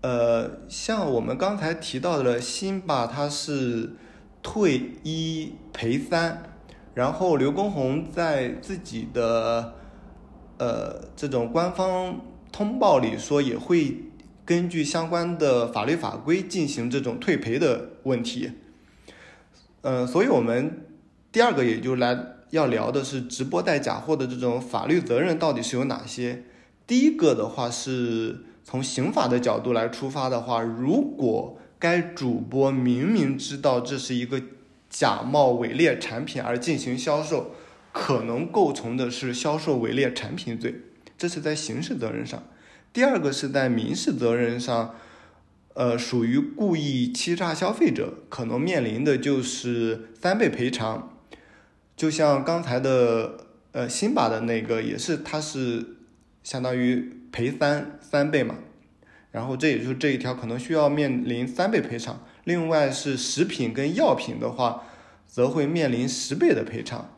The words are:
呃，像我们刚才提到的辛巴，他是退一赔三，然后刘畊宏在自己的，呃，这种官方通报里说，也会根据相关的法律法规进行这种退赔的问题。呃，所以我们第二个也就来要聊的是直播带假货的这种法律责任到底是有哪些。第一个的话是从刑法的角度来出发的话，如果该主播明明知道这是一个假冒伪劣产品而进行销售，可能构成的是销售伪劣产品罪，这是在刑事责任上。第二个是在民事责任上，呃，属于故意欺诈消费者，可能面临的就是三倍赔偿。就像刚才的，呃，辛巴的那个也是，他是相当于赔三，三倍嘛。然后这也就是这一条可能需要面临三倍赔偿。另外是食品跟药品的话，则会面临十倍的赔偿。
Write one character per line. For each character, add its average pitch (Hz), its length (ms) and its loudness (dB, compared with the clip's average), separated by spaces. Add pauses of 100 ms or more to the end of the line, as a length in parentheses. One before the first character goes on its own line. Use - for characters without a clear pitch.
呃， 117 640 2
像 202 420 -2
我 120 100 2
们 117 160 -4
刚 196 220 0
才 160 160 -2
提 160 240 -8
到 160 240 0
的 123 180 2
辛 190 400 -4
巴， 147 240 0
他 139 240 -4
是 131 680 -4 (440)
退 156 520 0 (100)
一 160 520 -6 (180)
赔 117 260 -2
三， 165 540 -2 (420)
然 123 200 0
后 180 220 2
刘 139 160 2
畊 196 160 0
宏 156 400 0
在 147 420 0 (120)
自 190 160 -8
己 113 340 -10
的， 117 600 0 (840)
呃， 113 580 -4
这 147 100 -6
种 120 240 0
官 175 240 0
方 185 460 -2 (320)
通 214 260 -2
报 170 220 8
里 110 180 0
说， 143 240 2
也 120 160 0
会 156 460 2 (400)
根 175 240 2
据 160 160 0
相 165 260 -2
关 170 260 0
的 127 360 4
法 107 120 0
律 151 120 2
法 113 200 -4
规 151 280 0
进 180 220 -2
行 120 220 -2
这 135 120 0
种 123 180 -4
退 165 180 0
赔 117 220 -2
的 135 320 2 (140)
问 131 180 0
题。 - 300 -6 (1300)
呃， 127 260 0
所 160 160 2
以 254 60 4
我 143 120 6
们 123 460 0 (460)
第 226 100 6
二 240 100 6
个 139 120 2
也 113 160 2
就 127 160 -2
来 123 200 2 (340)
要 156 160 4
聊 113 260 0
的 139 100 0
是 135 200 -6
直 123 200 -6
播 170 180 0
带 170 200 2
假 - 160 -2
货 151 200 -2
的 131 120 -2
这 127 80 -6
种 123 240 0
法 117 260 -4
律 175 140 4
责 123 200 2
任 170 160 2
到 160 160 2
底 117 80 -2
是 120 160 -4
有 123 100 0
哪 120 200 -6
些。 123 380 -6 (420)
第 247 140 4
一 302 160 6
个 147 180 6
的 107 140 -2
话 120 200 -2
是 120 760 -4 (200)
从 131 180 -4
刑 135 300 -2
法 - 160 2
的 123 120 4
角 113 180 2
度 120 140 -2
来 113 160 2
出 131 200 -6
发 135 200 -2
的 123 140 0
话， 120 200 0
如 127 400 2
果 - 560 -2 (200)
该 170 220 2
主 135 340 -4
播 131 360 2
明 127 400 2
明 143 260 4
知 139 200 -8
道 139 240 2
这 127 160 -4
是 131 180 -6
一 123 120 -2
个 131 160 -2 (480)
假 113 320 2
冒 135 260 6
伪 117 200 2
劣 139 300 4
产 117 260 -6
品 - 160 -8
而 123 180 -2
进 139 200 -2
行 127 180 -4
销 151 260 0
售， 151 300 -2 (400)
可 123 300 0
能 120 240 -2
构 170 260 4
成 120 240 -6
的 127 140 0
是 123 220 -6
销 151 260 0
售 151 200 0
伪 113 140 0
劣 123 200 0
产 - 240 -8
品 113 220 -6
罪， 120 240 -6 (340)
这 175 120 -6
是 175 120 -4
在 151 140 -2
刑 135 280 -6
事 220 140 -6
责 113 140 -4
任 117 160 -6
上。 - 160 -12 (500)
第 247 120 4
二 262 140 4
个 143 140 0
是 135 160 -4
在 131 200 2
民 117 260 0
事 - 180 0
责 117 220 2
任 120 240 0
上， 117 360 -2 (800)
呃， 120 220 2
属 117 280 0
于 120 140 4
故 208 380 0
意 131 360 0
欺 170 240 -2
诈 175 180 -2
消 185 180 0
费 233 180 4
者， - 240 -2 (140)
可 120 180 -6
能 120 140 0
面 160 240 2
临 113 200 -2
的 143 120 4
就 131 260 0
是 117 680 -4 (100)
三 185 180 2
倍 214 100 4
赔 123 220 0
偿。 110 460 -6 (800)
就 156 140 0
像 147 340 4
刚 170 180 0
才 127 180 -2
的， 123 680 2 (260)
呃， 123 160 -4
辛 202 260 0
巴 117 140 4
的 113 120 0
那 117 200 0
个 113 220 0
也 110 160 -4
是， 165 200 -2
他 151 220 -6
是 123 560 -4 (460)
相 127 200 -6
当 127 140 -2
于 123 360 2 (180)
赔 123 200 0
三， 147 500 0
三 147 300 0
倍 147 120 4
嘛。 113 140 -4 (760)
然 113 160 -6
后 131 80 -4
这 143 140 2
也 120 100 2
就 120 120 -4
是 127 40 -2
这 143 160 0
一 131 60 0
条 123 180 -4
可 123 120 -10
能 117 120 -4
需 123 140 -6
要 151 160 4
面 139 340 0
临 120 240 -2
三 185 240 -2
倍 202 120 2
赔 117 160 -6
偿。 - 260 -10 (200)
另 170 240 0
外 151 220 4
是 131 260 -4
食 135 280 0
品 117 300 -2
跟 143 200 0
药 247 200 4
品 113 260 -6
的 113 100 -4
话， 120 340 -2 (420)
则 123 200 0
会 143 200 0
面 156 260 2
临 123 160 0
十 - 260 -4
倍 339 200 4
的 107 100 0
赔 113 180 -8
偿。 - 360 -10